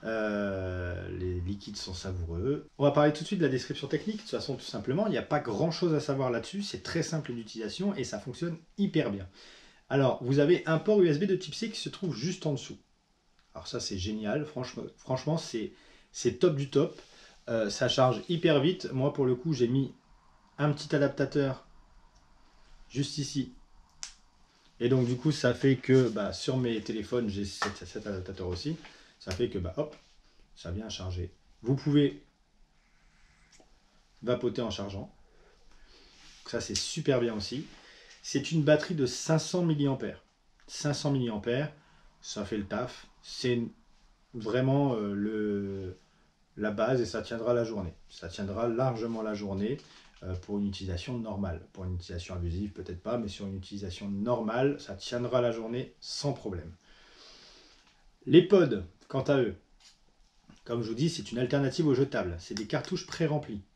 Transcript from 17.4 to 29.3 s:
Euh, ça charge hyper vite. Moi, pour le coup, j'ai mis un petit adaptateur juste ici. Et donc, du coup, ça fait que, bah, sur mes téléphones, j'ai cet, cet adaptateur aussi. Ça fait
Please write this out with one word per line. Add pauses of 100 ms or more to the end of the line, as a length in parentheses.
Euh,
ça
charge
hyper
vite.
Moi,
pour
le
coup,
j'ai
mis (640)
un
petit
adaptateur (1200)
juste
ici. (1300)
Et
donc,
du
coup,
ça
fait
que,
bah,
sur
mes
téléphones,
j'ai
cet,
cet
adaptateur
aussi. (420)
Ça
fait